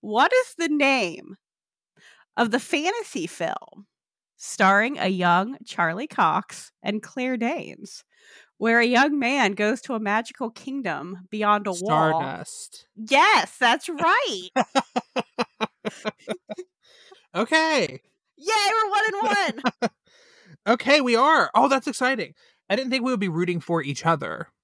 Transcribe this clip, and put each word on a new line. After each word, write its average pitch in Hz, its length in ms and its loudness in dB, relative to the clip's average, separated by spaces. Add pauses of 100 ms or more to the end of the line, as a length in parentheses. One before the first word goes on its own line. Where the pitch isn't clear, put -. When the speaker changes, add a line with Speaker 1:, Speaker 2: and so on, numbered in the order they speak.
Speaker 1:
What 214 320 2
is 508 260 2
the 339 100 -2
name 269 680 0 (1000)
of 226 140 0
the 240 80 0
fantasy 330 720 -4
film - 580 -10 (540)
starring 220 600 2
a - 80 0
young 185 480 2 (100)
Charlie 175 400 -2
Cox - 640 -2 (100)
and 214 220 -4
Claire 254 340 -6
Danes, - 680 -8 (540)
where 226 200 2
a 233 80 4
young 269 320 2
man 254 340 2
goes 208 280 0
to - 140 -8
a 220 60 -4
magical 220 500 -2
kingdom 185 760 -8
beyond 208 380 0
a 196 60 -4
wall? 160 480 2
Speaker 2:
Stardust. - 760 -12
Speaker 1:
Yes, 269 640 2
that's 254 300 2
right. 330 680 0
Speaker 2:
<laughs> 262 100 2 (2750)
Okay. 294 680 0 (360)
Speaker 1:
Yay, 403 360 0
we're 440 180 0
one 415 160 2
and 403 160 -2 (400)
one. - 340 -2
Speaker 2:
<laughs> - 40 -20 (680)
Okay, 269 340 4
we 247 160 2
are. 262 380 4
Oh, 262 140 6
that's 269 180 0
exciting. 254 480 -4 (340)
I 196 80 0
didn't 254 140 -4
think 254 140 -2
we 262 60 0
would 233 100 0
be 196 80 0
rooting 175 320 -2
for 165 220 -2
each 139 220 -6
other. 147 440 -2 (160)